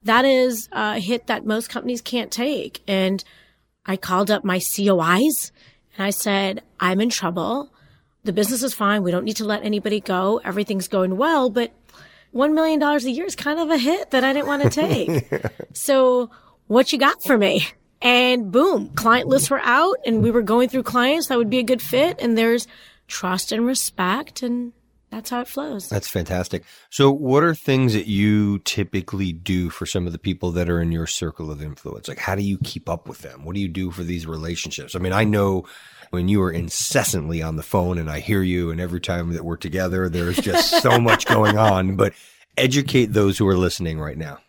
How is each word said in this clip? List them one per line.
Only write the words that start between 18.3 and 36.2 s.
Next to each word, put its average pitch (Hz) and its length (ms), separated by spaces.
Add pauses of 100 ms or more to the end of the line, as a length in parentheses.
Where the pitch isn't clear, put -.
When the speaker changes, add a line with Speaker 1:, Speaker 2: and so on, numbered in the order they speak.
Speaker 1:
boom, 285 380
client 226 380
lists - 220
were 277 120
out 302 420
and 226 180
we 226 80
were 233 120
going 233 260
through 262 140
clients 254 460
that 247 100
would 233 100
be 254 100
a 254 60
good 240 160
fit. 294 400
And 233 160
there's 233 300 (420)
trust - 440
and 233 120
respect, 247 800
and 240 300 (380)
that's 220 200
how 240 100
it 247 80
flows. 277 400
Speaker 2:
That's 101 200
fantastic. 90 560 (260)
So 139 200
what 139 320
are 165 120
things 131 400
that 101 120
you 104 540
typically 95 720
do 90 380
for - 160
some 90 200
of 85 60
the 82 60
people 90 340
that 87 160
are 85 140
in 82 100
your 82 140
circle - 440
of 73 120
influence? - 440
Like, - 120
how - 160
do 101 80
you 98 160
keep - 300
up 87 200
with - 120
them? 67 240
What 87 100
do 101 80
you 95 60
do 90 220
for 87 140
these 85 220
relationships? 80 680
I 92 40
mean, 92 160
I 110 100
know 98 400 (460)
when 90 180